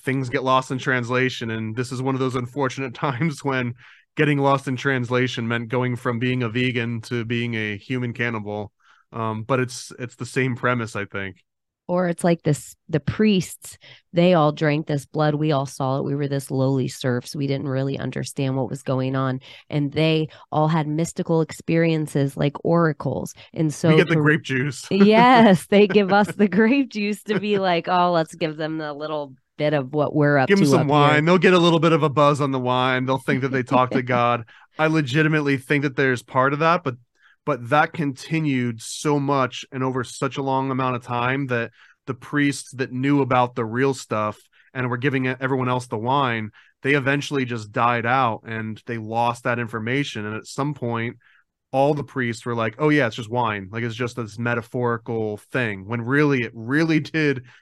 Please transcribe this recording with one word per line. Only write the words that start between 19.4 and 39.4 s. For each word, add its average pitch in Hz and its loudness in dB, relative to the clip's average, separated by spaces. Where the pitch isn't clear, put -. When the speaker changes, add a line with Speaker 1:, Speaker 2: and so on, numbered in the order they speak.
Speaker 2:
And 143 -2
they 156 0
all 156 2
had 160 0
mystical 165 -2
experiences 156 0
like 147 -2
oracles. 165 0
And 156 -2
so - 0
Speaker 1:
We 156 6
get 160 6
the 165 2
Speaker 2:
to 160 2
Speaker 1:
grape 151 4
juice. 131 -4
<laughs> - -4
Speaker 2:
Yes, 220 8
they 208 6
give 196 4
us 202 4
the 202 4
grape 220 2
juice 208 -4
to 196 -2
be 202 0
Speaker 1:
<laughs> 190 0
Speaker 2:
like, 170 0
"Oh, 180 2
let's 165 0
give 156 -4
them 156 -6
the 151 -8
little 147 -8
bit 151 2
of 135 -2
what 151 0
we're 147 4
up 131 4
Speaker 1:
Give 196 4
'em 175 6
Speaker 2:
to 139 6
Speaker 1:
some 156 6
Speaker 2:
up 151 0
Speaker 1:
wine. 147 6
Speaker 2:
here." 151 6
Speaker 1:
They'll 180 6
get 185 6
a 180 6
little 170 4
bit 160 4
of 151 4
a 156 2
buzz 143 4
on 139 0
the 131 -2
wine. 127 0
They'll 131 0
think 135 -2
that 139 -2
they 127 -2
talk 127 2
to 131 0
Speaker 2:
<laughs> - -10
Speaker 1:
God. 120 0
I 156 2
legitimately 151 2
think 139 0
that 135 -4
there's 131 2
part 135 0
of 147 -2
that, 170 2
but, 127 -4
but 120 -4
that 156 2
continued 135 -2
so - -2
much 135 0